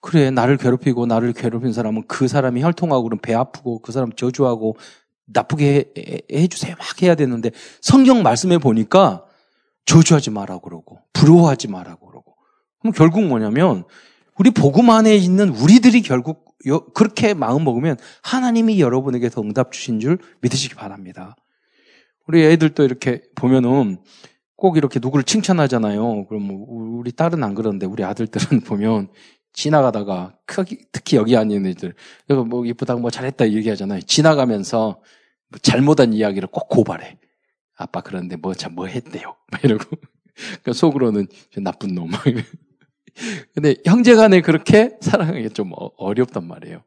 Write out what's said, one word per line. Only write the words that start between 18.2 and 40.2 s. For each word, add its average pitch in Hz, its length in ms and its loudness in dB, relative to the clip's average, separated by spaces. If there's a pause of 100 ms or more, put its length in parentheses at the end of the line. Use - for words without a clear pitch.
하나님이 233 580 0
여러분에게 127 480 -2
더 113 140 -6
응답 107 300 -4
주신 110 280 -6
줄 151 180 -2 (220)
믿으시기 135 360 -4
바랍니다. 95 600 -20 (880)
우리 160 180 4
애들도 156 400 4
이렇게 123 380 -2 (120)
보면은 123 640 0 (580)
꼭 180 200 0
이렇게 143 240 0
누구를 131 240 -2
칭찬하잖아요. 117 1000 -2
그럼 107 160 -10
뭐 98 260 -10
우-, 117 320 -12
우리 120 120 -10
딸은 165 320 -2
안 101 100 -6
그러는데 101 320 -4
우리 104 160 -8
아들들은 104 580 -4
<laughs> - 40 -18
보면 104 440 -4 (440)
지나가다가 104 840 -2 (100)
크게, - 320 -8 (140)
특히 - 240 -2
여기 113 200 2
앉은 104 300 0
애들, 90 280 -8 (360)
"여보, 135 140 0
뭐 120 220 -6
이쁘다고 120 340 -6
뭐 120 100 -4
잘했다." 127 400 -2
얘기하잖아요. 101 520 -4
지나가면서 117 960 0 (480)
뭐 - 120 -20
잘못한 139 520 2
이야기를 98 400 -2
꼭 - 160 -8
고발해. - 500 -6 (580)
"아빠 87 240 -12
그런데 90 360 -12
뭐 90 180 -10
참 82 220 -14
뭐 92 100 -12
했대요." - 560 -14
<laughs> - 80 -20
막 - 140 -12
이러고. 107 200 0 (520)